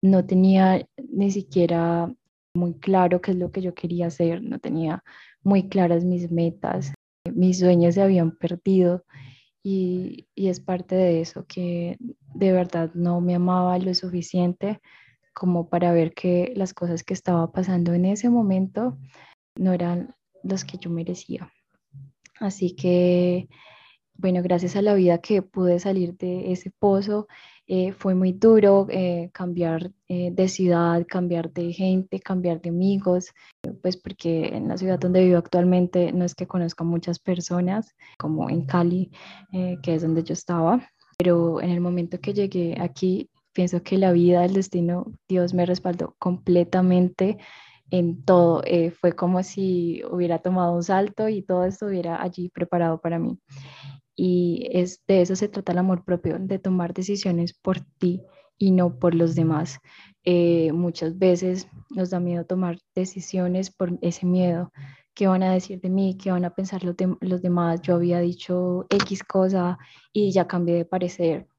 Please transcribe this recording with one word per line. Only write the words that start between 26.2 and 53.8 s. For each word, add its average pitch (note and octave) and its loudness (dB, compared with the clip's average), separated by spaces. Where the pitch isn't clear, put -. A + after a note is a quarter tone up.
ese F3+ -8
pozo, G#3 0
eh, F#3 -2
fue G3 -2
muy F#3 2
duro, G3 6
eh, F3 -2
cambiar, F3 -4
eh, F3+ -4
de F#3 2
ciudad, E3+ 2
cambiar F3 -4
de F3 -6
gente, F#3+ 0
cambiar F3 -4
de F3 -6
amigos, F3+ 0
eh, - -8
pues F#3 -4
porque E3 -4
en - -4
la F3+ -4
ciudad F#3 -2
donde F#3 4
vivo F3+ 6
actualmente F3+ 2
no F3+ 0
es F3 -4
que F3+ -10
conozca E3+ -4
muchas E3+ -4
personas, F3+ -4
como D#3 -4
en E3 -2
Cali, F3 0
eh, F3+ -4
que E3+ -2
es D#3+ -2
donde E3 0
yo E3 -6
estaba, F3 0
pero E3+ 2
en F3+ -2
el F3 0
momento F3 -4
que G3+ -6
llegué G3 -2
aquí, F#3 -2
pienso F3+ -2
que F#3+ -2
la F#3+ 4
vida, F3 6
el F#3 0
destino, F3+ -2
Dios F3+ 0
me F3+ 2
respaldó F3+ -4
completamente F3+ 2
en F3 -2
todo. E3+ 6
Eh, E3+ 2
fue E3+ 0
como F3+ 0
si F3+ -2
hubiera E3+ -2
tomado F3+ 0
un F3 -2
salto G3+ -2
y G#3+ -4
todo F3+ 0
estuviera F#3 -4
allí F3+ -8
preparado E3+ -2
para E3+ -4
mí. - -4